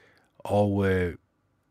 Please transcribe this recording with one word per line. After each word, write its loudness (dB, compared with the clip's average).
Og, 0
øh, -2